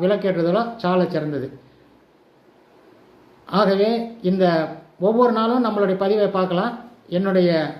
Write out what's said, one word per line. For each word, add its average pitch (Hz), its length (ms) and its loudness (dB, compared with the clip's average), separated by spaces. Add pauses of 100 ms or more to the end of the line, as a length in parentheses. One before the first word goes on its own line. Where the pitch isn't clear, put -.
விளக்கேற்றுதலோ 190 760 0
சால 180 280 0
சிறந்தது. 151 540 -6 (1900)
ஆகவே 202 760 0
இந்த 175 460 2 (320)
ஒவ்வொரு 226 320 2
நாளும் 233 320 0
நம்மளுடைய 202 320 0
பதிவை 202 320 0
பார்க்கலாம். 185 500 -2 (300)
என்னுடைய 175 720 2